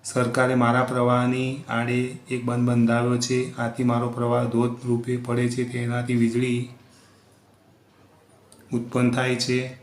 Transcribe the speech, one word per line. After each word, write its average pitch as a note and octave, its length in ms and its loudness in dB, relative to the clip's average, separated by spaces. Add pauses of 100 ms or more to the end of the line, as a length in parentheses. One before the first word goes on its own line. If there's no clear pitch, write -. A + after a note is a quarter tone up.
સરકારે B2+ 520 2
મારા B2 280 4
પ્રવાહની B2+ 840 0
આડે B2 480 -2 (140)
એક B2 140 -4
બંધ A#2+ 240 0
બંધાવ્યો A#2+ 480 4
છે. B2+ 400 -2
આથી A#2+ 260 -4
મારો A#2+ 260 2
પ્રવાહ A#2+ 340 0
ધોધ A#2 420 -2
રૂપે A#2+ 320 -2
પડે A#2+ 320 -2
છે. B2 140 -2
તેનાથી B2 520 -2
વીજળી A#2+ 540 0 (2000)
ઉત્પન્ન B2 380 0
થાય B2+ 240 0
છે. B2+ 480 -2